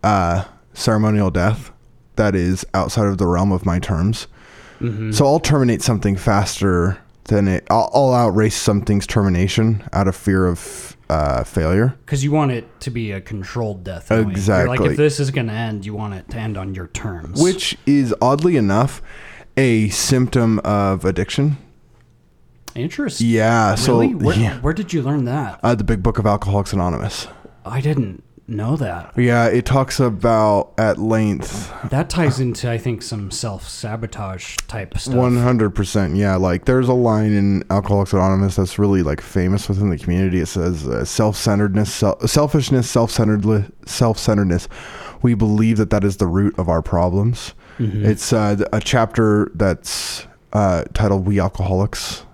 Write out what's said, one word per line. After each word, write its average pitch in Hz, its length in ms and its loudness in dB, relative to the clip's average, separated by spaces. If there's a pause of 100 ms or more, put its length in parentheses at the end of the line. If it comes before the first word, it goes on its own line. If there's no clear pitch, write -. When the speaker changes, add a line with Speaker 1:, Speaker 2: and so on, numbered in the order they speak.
Speaker 1:
uh, 95 420 2 (280)
ceremonial 107 560 2
death 95 420 -2 (440)
that 104 200 2
is 90 380 0
outside 101 340 0
of 98 100 -2
the 92 100 2
realm 90 240 2
of 90 140 -2
my 90 140 0
terms. 98 480 -2 (520)
Speaker 2:
Mm-hmm. 110 320 -4
Speaker 1:
So 107 140 -2
I'll 147 160 2
terminate 127 400 0
something 101 340 -2
faster 95 840 -2 (280)
than 101 220 0
it, 92 220 -2
I'll, 113 240 2
I'll 131 200 4
outrace 110 420 2
something's 101 500 0
termination 98 880 2
out 95 160 2
of 92 80 -2
fear 95 320 2
of, - 480 -6 (140)
uh, 71 340 0
failure. 98 520 0 (100)
Speaker 2:
'Cause 139 180 -4
you 143 80 0
want 147 200 2
it - 300 -10
to - 80 -8
be 117 220 -6
a 98 80 -8
controlled 101 640 -8
death, 90 260 -12
don't 110 80 4
you? 110 60 4
You're 101 60 0
like, 92 80 -4
Speaker 1:
Exactly. 98 540 2
Speaker 2:
if - 60 -2
this 147 220 2
is 135 120 0
gonna 117 220 -4
end, 110 320 -6
you 107 80 -8
want 104 200 -6
it 92 160 -14
to 123 80 -10
end 110 180 -6
on 95 180 -8
your 92 140 -10
terms. 90 540 -4
Speaker 1:
Which 180 440 0
is, 135 360 2
oddly 151 340 2
enough, 110 460 2 (560)
a 113 320 2
symptom 120 680 2
of 98 440 0
addiction. 98 540 0 (1160)
Speaker 2:
Interesting. 156 520 -4
Speaker 1:
Yeah, 110 480 4
so, 120 240 2
Speaker 2:
Really? 214 160 2
Where, 151 220 2
Speaker 1:
yeah. 117 220 0
Speaker 2:
where 143 140 -2
did 180 200 -6
you 160 80 0
learn 139 240 0
that? 120 380 -6
Speaker 1:
Uh, 117 120 4
the 107 80 -2
big 101 200 0
book 110 160 2
of 101 60 0
Alcoholics 101 480 0
Anonymous. 90 540 -4 (380)
Speaker 2:
I 120 160 -4
didn't 131 400 -2 (260)
know 113 280 -2
that. 90 420 -6
Speaker 1:
Yeah, 120 300 4
it 120 180 2
talks 135 340 0
about 110 800 2
at 107 220 2
length. 107 760 -2 (160)
Speaker 2:
That 131 200 -2
ties 156 320 0
into, 123 280 -4
I 117 80 -2
think, 113 240 -4
some 101 300 -10
self-sabotage 107 1300 -10 (100)
type 101 320 -10
stuff. 131 160 -4
Speaker 1:
One 123 220 2
hundred 120 360 2
percent, 95 440 0
yeah. 101 180 2
Like, 90 300 0
there's 127 240 2
a 127 40 4
line 110 380 2
in 101 400 2
Alcoholics 98 400 0
Anonymous 95 460 2
that's 92 200 -2
really, 98 260 4
like, 73 180 -2
famous 95 480 -2
within 101 200 2
the 82 80 -2
community. 90 440 0
It 78 60 -2
says, 85 380 -2
uh, 58 200 -2
"Self-centeredness, 104 840 0
sel-, - 360 0
selfishness, 139 600 2
self-centeredli-, 107 840 2 (160)
self-centeredness. 101 800 0 (540)
We 120 120 2
believe 107 440 2
that 104 140 2
that 101 120 2
is 98 140 0
the 95 100 2
root 95 320 0
of 87 80 -2
our 82 160 2
problems." 95 720 0 (260)
Speaker 2:
Mm-hmm. 104 260 -2
Speaker 1:
It's, 104 280 0
uh, 104 240 2
th-, 101 160 -2
a 107 80 0
chapter 110 720 2
that's, - 720 -4 (260)
uh, 95 300 2 (100)
titled 98 320 2
"We 98 140 2
Alcoholics." 95 840 -2 (100)